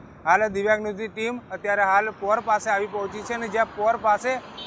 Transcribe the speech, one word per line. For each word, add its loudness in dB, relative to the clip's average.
હાલ 6
દિવ્યાંગ 0
ન્યૂઝની -6
ટીમ -6
અત્યારે 0
હાલ 4
પોર 0
પાસે 0
આવી 0
પહોંચી -6
છે -6
અને -4
જ્યાં 0
પોર 2
પાસે 0